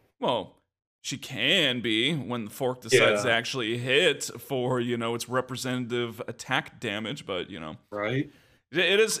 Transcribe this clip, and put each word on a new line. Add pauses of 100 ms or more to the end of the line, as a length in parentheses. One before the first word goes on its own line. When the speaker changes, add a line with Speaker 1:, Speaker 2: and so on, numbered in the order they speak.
(180)
Speaker 1:
Well, (460)
she
can
be
when
the
fork
decides
Speaker 2:
Yeah.
Speaker 1:
to
actually
hit
for,
you
know,
its
representative
attack
damage,
but,
you
know. (140)
Speaker 2:
Right? (420)
Speaker 1:
It,
it
is,